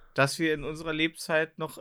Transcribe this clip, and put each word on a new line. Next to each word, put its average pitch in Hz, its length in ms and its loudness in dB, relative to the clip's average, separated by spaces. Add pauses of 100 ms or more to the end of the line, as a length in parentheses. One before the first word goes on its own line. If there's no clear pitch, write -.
(140)
dass 139 240 2
wir 160 160 2
in 147 80 -6
unserer 156 300 -6
Lebzeit 160 680 0
noch, 156 220 -8